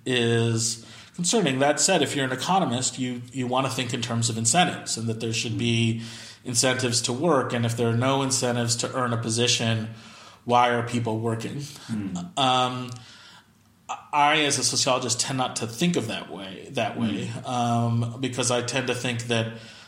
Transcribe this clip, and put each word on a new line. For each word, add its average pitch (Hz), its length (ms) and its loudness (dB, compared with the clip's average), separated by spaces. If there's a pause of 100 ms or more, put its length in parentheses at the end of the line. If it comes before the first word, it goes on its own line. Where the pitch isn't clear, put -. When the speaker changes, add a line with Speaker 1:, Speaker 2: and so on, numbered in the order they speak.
Speaker 1:
is 117 800 2 (320)
concerning. 175 440 2
That 147 200 4
said, 190 220 4
if - 120 0
you're 139 120 0
an 127 60 -4
economist, 127 680 0
you, 123 240 -4 (100)
you 127 140 -4
want 127 200 2
to 120 60 -4
think 123 220 -2
in 120 80 -4
terms 117 260 0
of 113 80 -4
incentives, 156 600 2
and 113 120 -4
that 113 120 -4
there 113 120 -2
should 113 260 -4
be 117 440 2 (420)
incentives 120 580 0
to 123 100 -2
work. 131 400 2
And 120 140 0
if 117 100 -2
there 117 120 2
are 117 80 2
no 135 260 2
incentives 123 540 0
to - 180 -4
earn 123 180 0
a 117 40 0
position, 113 720 2 (560)
why 123 260 6
are 120 160 2
people 113 320 -2
working? 113 440 -4 (240)
Speaker 2:
Hmm. 98 300 -4 (200)
Speaker 1:
Um, 127 540 2 (1200)
I, 147 300 4
as 139 160 2
a 123 60 -2
sociologist, 123 560 0
tend 135 180 -2
not 123 180 -2
to 117 100 -4
think 170 300 0
of 113 120 0
that 95 220 -8
way, 95 420 -12
that 117 260 -2
way, 117 280 -2
Speaker 2:
Hmm. 117 200 -10
Speaker 1:
um, 117 720 0
because 127 300 0
I 123 120 2
tend 127 260 -2
to 123 60 2
think 117 340 -4
that, 113 260 0 (340)